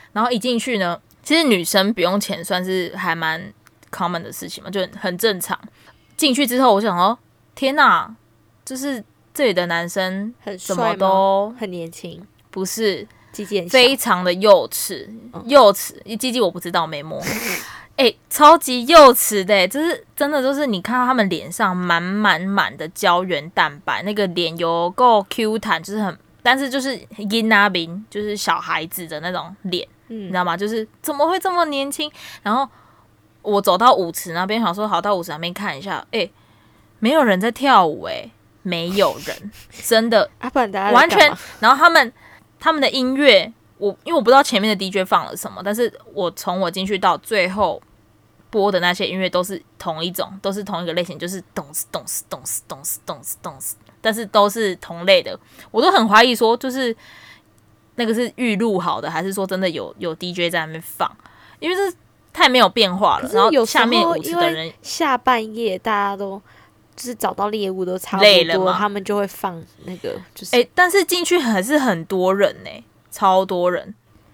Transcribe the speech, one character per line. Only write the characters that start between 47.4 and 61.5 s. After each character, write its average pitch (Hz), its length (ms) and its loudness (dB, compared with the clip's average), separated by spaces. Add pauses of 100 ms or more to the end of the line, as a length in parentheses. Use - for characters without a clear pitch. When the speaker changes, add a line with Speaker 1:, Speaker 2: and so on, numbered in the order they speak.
Speaker 1:
后 185 320 -2 (680)
播 202 220 0
的 185 80 0
那 180 140 0
些 185 140 -4
音 185 100 -6
乐 185 120 -2
都 180 140 -2
是 196 180 -8 (160)
同 160 260 -8
一 180 80 -6
种， 185 180 -8 (120)
都 196 100 -4
是 202 120 -8
同 196 180 -8
一 180 40 -8
个 165 80 -6
类 175 100 -2
型， 170 140 -10
就 170 100 -10
是 185 140 -10 (120)
咚 160 200 -8
斯 - 180 -8
咚 165 140 -8
斯 - 240 -8
咚 135 140 -10
斯 - 240 -8
咚 135 160 -14
斯 - 220 -8
咚 147 180 -12
斯 - 180 -10
咚 156 200 -12
斯， - 140 -12 (260)
但 220 120 0
是 226 120 -6
都 202 240 4
是 202 280 -2
同 170 280 -12
类 185 160 6
的。 92 160 -10 (340)
我 220 100 0
都 359 100 4
很 233 160 2
怀 214 160 8
疑 254 100 4
说， 226 240 2
就 262 140 -6
是 247 240 -4 (1000)
那 240 100 -2
个 220 80 0
是 233 220 -2
预 240 200 -2
录 202 240 0
好 160 200 -4
的， 143 100 -8
还 165 140 -6
是 190 100 -6
说 196 120 -4
真 185 140 -6
的 190 100 0
有， 123 280 -8
有 160 180 -6
D 180 180 -8
J 170 160 -2
在 160 160 -2
那 - 20 -14
边 160 140 -14
放， - 280 -6 (500)